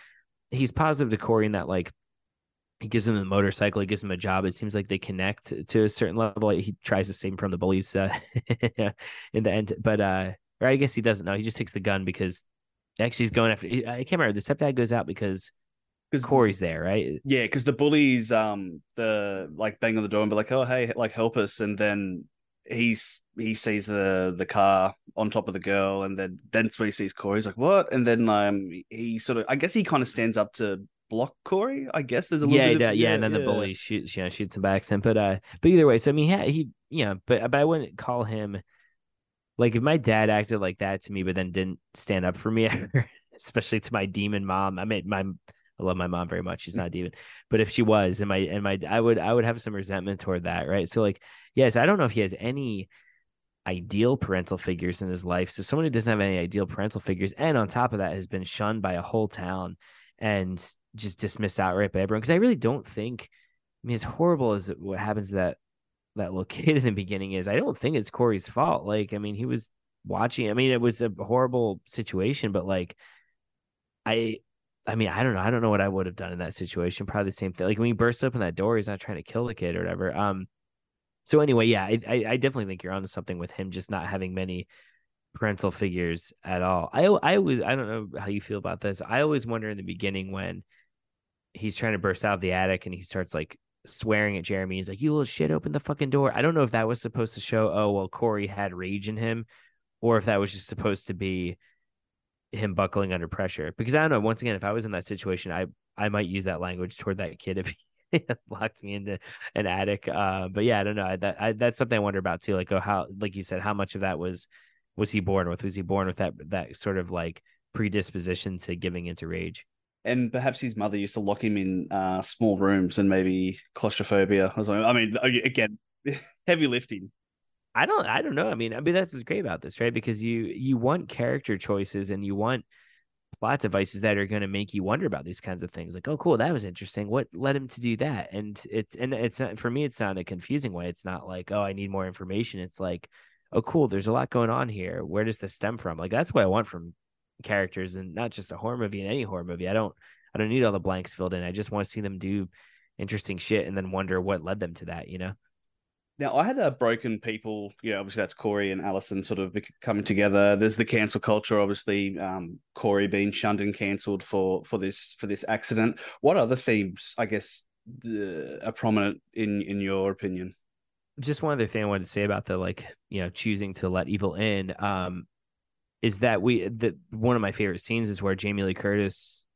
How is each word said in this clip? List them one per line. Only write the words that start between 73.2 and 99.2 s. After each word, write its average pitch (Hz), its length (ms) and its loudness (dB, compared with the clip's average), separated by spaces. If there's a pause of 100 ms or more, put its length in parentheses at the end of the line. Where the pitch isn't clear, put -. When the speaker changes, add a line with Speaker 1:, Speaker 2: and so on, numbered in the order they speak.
Speaker 1:
I, 113 320 0 (480)
I 107 100 -2
mean, 110 120 2
I 98 140 0
don't 127 120 2
know. 92 60 0
I 101 100 2
don't 120 120 2
know 110 80 4
what 104 100 4
I 98 80 2
would 95 180 0
have 90 100 -8
done 90 160 -8
in 87 60 -8
that 87 160 -6
situation. 87 520 -4
Probably 101 220 0
the 95 40 -2
same 92 200 -4
thing. 92 140 -2
Like, 104 120 2
when 117 80 2
he 120 60 2
bursts 117 300 2
open 123 180 0
that 85 140 0
door, 104 220 0
he's 101 100 -2
not 101 140 -6
trying 101 160 -8
to 76 60 -10
kill 120 240 -4
the 113 80 -6
kid 85 220 -4
or 87 40 -4
whatever. 90 340 -2
Um, 95 320 -2 (800)
so 151 160 6
anyway, 123 260 6
yeah, 107 180 4
I, 113 220 2
I, 113 220 2
I 120 80 2
definitely 131 300 0
think 95 160 -8
you're 92 100 -4
onto 95 160 -4
something 90 300 -8
with 87 120 -6
him 95 200 -8
just 90 200 -8
not 92 160 -2
having 92 280 -4
many 92 320 -4 (680)
parental 101 360 0
figures 87 640 -2 (120)
at 92 180 -2
all. 90 300 2
I, 151 140 4
I 190 300 4
always, 151 260 4
I 123 120 0
don't 127 140 -2 (240)
know - 80 -8
how 101 80 -6
you 101 140 -4
feel 104 160 -6
about 92 220 -6
this. 98 200 -4
I 123 220 0
always 147 240 0
wonder 113 240 -4
in 104 80 -8
the 95 40 -10
beginning 95 500 -4
when 95 300 -6 (920)
he's 98 220 -6
trying 113 160 0
to 104 60 0
burst 92 260 0
out 104 100 2
of 87 80 -2
the 92 100 0
attic 95 320 0
and 92 100 -8
he 90 80 -12
starts, 90 300 -6
like, 80 260 -6 (280)
swearing 104 500 0
at 85 80 -6
Jeremy. 95 320 -4
He's 95 120 -6
like, 98 120 -10
"You 151 120 2
little 151 120 2
shit, 151 260 0
open 156 220 -2
the 147 80 -2
fucking 143 300 -4
door." 139 240 4
I 117 80 0
don't 165 120 2
know 151 80 4
if 117 100 2
that 113 160 2
was 120 120 -2
supposed 113 340 -4
to 104 60 -12
show, 110 320 2
oh, 104 200 2
well, 95 160 0
Corey 104 380 0
had 98 280 -4
rage 98 340 -6
in 110 80 -6
him, 113 300 -4 (540)